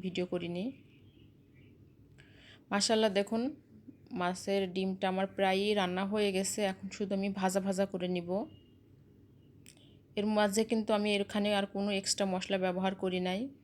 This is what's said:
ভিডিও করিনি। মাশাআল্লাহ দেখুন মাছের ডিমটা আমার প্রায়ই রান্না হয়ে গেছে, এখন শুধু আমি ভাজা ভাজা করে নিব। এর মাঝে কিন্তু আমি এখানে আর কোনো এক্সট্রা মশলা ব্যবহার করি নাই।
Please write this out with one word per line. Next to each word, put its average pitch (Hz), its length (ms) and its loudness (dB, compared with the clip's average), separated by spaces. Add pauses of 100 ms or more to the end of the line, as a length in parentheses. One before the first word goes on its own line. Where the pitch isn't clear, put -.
ভিডিও 180 260 -2
করিনি। 175 380 -4 (2000)
মাশাআল্লাহ 220 440 4
দেখুন 202 300 0 (720)
মাছের 185 480 0 (100)
ডিমটা 190 360 -2
আমার 190 260 0
প্রায়ই 196 400 2
রান্না 185 320 0
হয়ে 208 260 0
গেছে, 190 320 -2
এখন 190 260 -4
শুধু 202 240 -4
আমি 196 180 0
ভাজা 190 280 0
ভাজা 190 260 0
করে 180 220 -4
নিব। 175 220 -2 (1900)
এর 208 100 0 (100)
মাঝে 208 280 4
কিন্তু 220 280 0
আমি 208 200 2
এখানে 202 420 0
আর 196 180 2
কোনো 202 200 -2
এক্সট্রা 196 340 0
মশলা 190 320 0
ব্যবহার 185 360 0
করি 185 260 -2
নাই। 185 200 -2 (240)